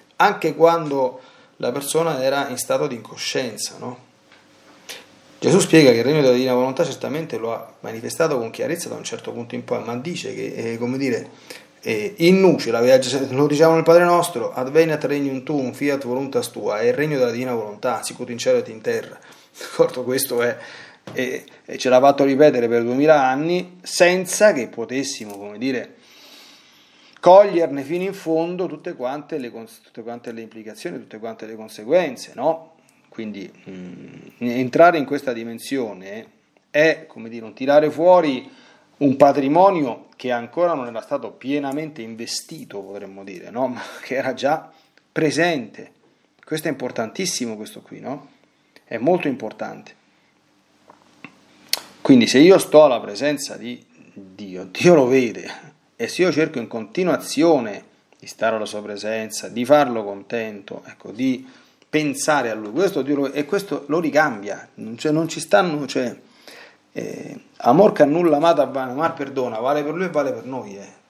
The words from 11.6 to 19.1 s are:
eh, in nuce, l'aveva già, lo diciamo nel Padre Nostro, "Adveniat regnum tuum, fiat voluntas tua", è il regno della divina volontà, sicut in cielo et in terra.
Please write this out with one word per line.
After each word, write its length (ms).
eh, 380
in 220
nuce, 300
l'aveva 300
già, 200
lo 180
diciamo 260
nel 80
Padre 220
Nostro, 480
"Adveniat 520
regnum 380
tuum, 300
fiat 320
voluntas 480
tua", 260
è 80
il 80
regno 240
della 140
divina 220
volontà, 500
sicut 260
in 80
cielo 200
et 100
in 120
terra. 380